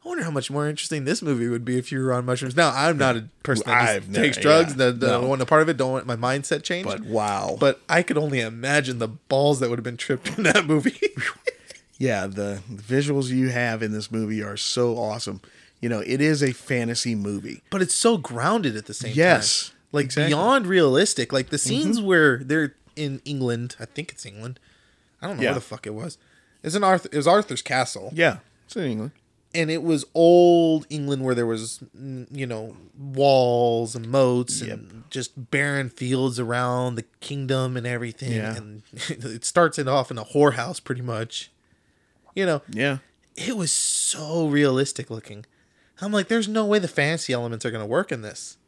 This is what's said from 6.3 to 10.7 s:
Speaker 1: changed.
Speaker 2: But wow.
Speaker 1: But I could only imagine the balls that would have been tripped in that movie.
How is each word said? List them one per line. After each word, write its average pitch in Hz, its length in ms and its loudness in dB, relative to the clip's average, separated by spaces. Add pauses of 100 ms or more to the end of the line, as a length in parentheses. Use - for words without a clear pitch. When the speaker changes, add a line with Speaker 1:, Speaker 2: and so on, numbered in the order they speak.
Speaker 1:
changed. 180 260 -6
Speaker 2:
But - 160 -6
wow. 104 560 -2
Speaker 1:
But 139 260 2
I 170 160 2
could 165 140 -2
only 147 240 -2
imagine 123 580 -2
the 113 100 -2
balls 135 520 0
that 127 80 0
would 120 100 -2
have 113 60 -8
been 123 140 -8
tripped - 400 -6
in 220 60 -2
that 180 200 4
movie. 156 420 2